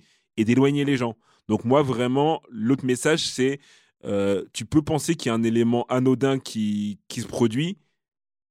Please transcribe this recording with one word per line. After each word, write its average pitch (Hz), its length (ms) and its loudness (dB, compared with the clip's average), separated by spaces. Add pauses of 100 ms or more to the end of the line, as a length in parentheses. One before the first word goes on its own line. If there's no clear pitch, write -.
(380)
et 110 80 2
d'éloigner 139 380 2
les 139 140 0
gens. 117 180 -4 (320)
Donc 107 160 0
moi, 147 200 4
vraiment, 131 640 0
l'autre 123 360 0
message, 139 420 0
c'est, 135 320 -2 (460)
euh, 101 480 -2
tu 117 120 -10
peux 151 160 2
penser 156 320 -2
qu'il 165 140 -4
y - 20 0
a 113 60 2
un 113 80 0
élément 117 460 2
anodin 131 500 2
qui, 104 680 -4
qui - 140 -10
se 104 60 -10
produit, 127 500 0 (720)